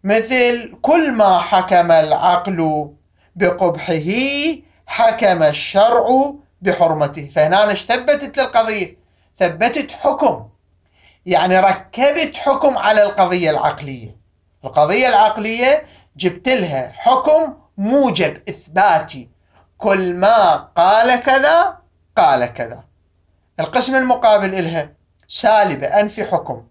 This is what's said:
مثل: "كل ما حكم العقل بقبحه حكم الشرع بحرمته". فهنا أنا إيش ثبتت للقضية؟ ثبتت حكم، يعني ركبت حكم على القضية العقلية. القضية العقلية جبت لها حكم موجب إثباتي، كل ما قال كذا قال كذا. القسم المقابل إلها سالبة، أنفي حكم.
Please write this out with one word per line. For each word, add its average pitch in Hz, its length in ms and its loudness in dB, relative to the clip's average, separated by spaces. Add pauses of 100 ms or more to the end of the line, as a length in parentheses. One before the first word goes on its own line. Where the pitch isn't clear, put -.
مثل: 233 760 0
"كل 311 300 2
ما 196 280 2
حكم 180 520 2
العقل 160 960 0 (460)
بقبحه 175 760 -2 (760)
حكم 220 580 0
الشرع 240 880 2 (280)
بحرمته". 151 760 -2
فهنا 170 280 2
أنا 208 80 2
إيش - 140 -6
ثبتت 277 520 -2
للقضية؟ 220 600 -2 (400)
ثبتت 196 540 -2
حكم، - 580 -2 (760)
يعني 185 340 2
ركبت 277 800 0
حكم 269 400 0
على 208 260 2
القضية 180 460 0
العقلية. 135 680 -6 (460)
القضية 185 460 0
العقلية 226 760 0 (340)
جبت 175 320 -4
لها 160 460 -4
حكم 302 580 0 (240)
موجب 202 720 0
إثباتي، 156 800 -2 (480)
كل 190 360 -2
ما 196 420 2
قال 220 680 2
كذا 311 540 2 (400)
قال 139 280 2
كذا. 120 380 -12 (760)
القسم 254 360 -2
المقابل 233 580 2
إلها 165 400 -6 (340)
سالبة، 202 600 0
أنفي 208 380 -2
حكم. 139 460 -8